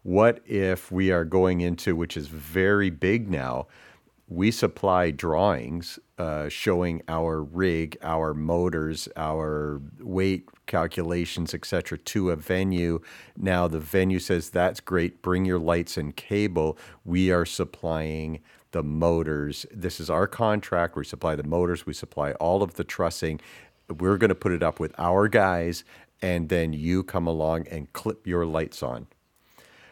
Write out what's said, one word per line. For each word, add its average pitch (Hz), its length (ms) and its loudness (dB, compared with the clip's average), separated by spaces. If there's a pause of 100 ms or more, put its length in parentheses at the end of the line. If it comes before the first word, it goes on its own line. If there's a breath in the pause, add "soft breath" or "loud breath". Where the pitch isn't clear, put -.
What 107 420 4
if 95 460 -2
we 95 180 2
are 87 160 2
going 90 360 4
into, 87 340 0
which 82 200 -4
is 73 120 -8
very 92 640 2
big 101 360 0
now, 65 380 -2 (600 loud breath)
we 92 220 2
supply 92 600 2
drawings, 80 880 0 (180)
uh, 76 320 -4
showing 87 580 0
our 80 360 -2
rig, 82 580 0
our 80 320 -2
motors, 80 840 -2
our 76 640 -4 (180)
weight 95 500 0 (160)
calculations, 85 880 -2
et - 120 -8
cetera, 85 320 -4
to 92 340 0
a 82 40 0
venue. 87 640 0 (360 loud breath)
Now 90 300 2
the 80 120 -2
venue 92 400 2
says, 87 300 -2
"That's 90 300 2
great, 90 420 -2
bring 92 240 0
your 92 140 2
lights 85 360 0
and 73 200 -4
cable." 90 600 0 (260 loud breath)
We 92 280 2
are 87 140 4
supplying 78 960 -4 (320 soft breath)
the 82 120 -4
motors. 78 880 0
This 90 280 -8
is 80 100 -8
our 87 180 2
contract. 101 680 0
We 71 100 -6
supply 80 300 -4
the 73 80 -4
motors. 85 420 0
We 78 80 -6
supply 71 400 -4
all 90 300 2
of 90 100 -4
the - 100 -6
trussing. 82 560 -2 (480 loud breath)
We're 90 300 0
gonna 104 160 6
put - 180 -2
it 82 120 0
up 82 160 0
with 78 180 -4
our 92 300 4
guys, 90 560 2 (360 loud breath)
and 87 300 0
then 82 240 2
you 87 300 0
come 85 240 -2
along 80 400 0
and 76 260 -10
clip - 320 -6
your 87 220 0
lights 80 340 -4
on. 60 240 -6 (840 loud breath)